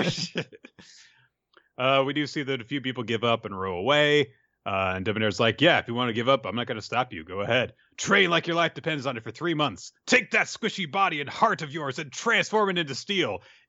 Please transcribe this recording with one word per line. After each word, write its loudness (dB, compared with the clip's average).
<laughs> -6
Uh, 4
we 0
do 0
see -6
that -4
a -14
few -6
people -4
give 0
up 2
and -6
row -4
away. 4
Uh, 0
and -4
Debonair's 0
like, 2
"Yeah, 8
if -2
you -6
wanna -2
give 0
up, 2
I'm -4
not -4
gonna -6
stop -4
you. -10
Go -8
ahead. 0
Train 2
like 2
your -2
life 2
depends -6
on -4
it -8
for -10
three -4
months. -2
Take 2
that 2
squishy -6
body 0
and -8
heart 2
of -8
yours -6
and -10
transform 2
it -2
into -4
steel. -2